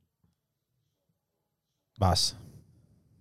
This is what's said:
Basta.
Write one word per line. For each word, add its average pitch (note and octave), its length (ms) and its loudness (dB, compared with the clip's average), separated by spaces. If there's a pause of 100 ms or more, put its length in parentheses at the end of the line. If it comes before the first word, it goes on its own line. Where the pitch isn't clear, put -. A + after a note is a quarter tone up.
(2000)
Basta. F#2 420 2 (840)